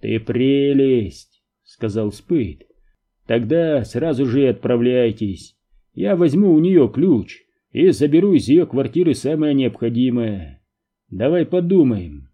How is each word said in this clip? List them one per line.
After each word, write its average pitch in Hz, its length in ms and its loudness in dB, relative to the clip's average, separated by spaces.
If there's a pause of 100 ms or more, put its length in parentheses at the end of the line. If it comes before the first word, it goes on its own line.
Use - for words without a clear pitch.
«Ты 110 200 -6
прелесть», 135 1160 -2 (300)
сказал 107 440 -6
Спейд. 107 520 -6 (640)
«Тогда 131 580 -2
сразу 139 400 -4
же 131 240 2
отправляйтесь. 120 1080 -2 (380)
Я 196 220 -2
возьму 175 380 2
у 151 60 4
неё 170 280 4
ключ 139 540 -2 (300)
и 160 180 4
заберу 156 420 2
из 127 160 2
её 160 180 4
квартиры 143 480 -2
самое 151 380 -2
необходимое. 117 1080 -2 (480)
Давай 151 340 -2
подумаем. 127 880 0